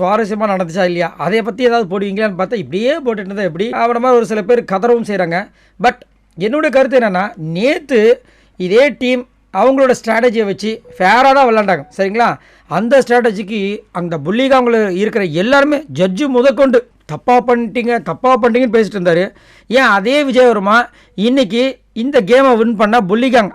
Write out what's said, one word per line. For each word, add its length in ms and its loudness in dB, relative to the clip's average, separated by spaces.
சுவாரஸ்யமா 440 -2
நடந்துச்சா 360 -2
இல்லையா, 340 -2
அதை 240 -2
பத்தி 220 -6
ஏதாவது 260 0
போடுவீங்களான்னு 480 -4
பார்த்தா 160 -4
இப்படியே 460 -4
போட்டுட்டு 260 -6
இருந்தா 160 -8
எப்படி?" 280 -4
அப்புற 300 -2
மாதிரி 180 2
ஒரு 80 2
சில 160 -4
பேர் 220 0
கதறவும் 440 -2
செய்றாங்க. 420 -4
But 120 2
என்னுடைய 380 -2
கருத்து 240 2
என்னன்னா, 360 -2
நேத்து 840 0
இதே 320 2
டீம் 380 -4
அவங்களோட 400 2
ஸ்ட்ராட்டஜியை 420 0
வச்சு 360 -6
ஃபேரா 340 4
தான் 160 4
விளையாண்டாங்க, 340 0
சரிங்களா? 400 0
அந்த 400 2
ஸ்ட்ராட்டஜிக்கு 720 -2
அந்த 260 -6
புள்ளிகாங்கில் 720 0
இருக்கிற 360 -2
எல்லாருமே, 580 0
ஜட்ஜு 340 -2
முதற்கொண்டு, 600 2
"தப்பா 420 0
பண்ணிட்டீங்க, 540 -2
தப்பா 400 0
பண்ணிட்டீங்கன்னு" 340 2
பேசிட்டு 220 0
இருந்தாரு. 340 0
ஏன் 160 2
அதே 400 2
விஜயவர்மா 640 2
இன்னைக்கு 640 0
இந்த 280 0
கேமை 360 4
வின் 180 0
பண்ணா 260 2
புள்ளிகாங் 540 0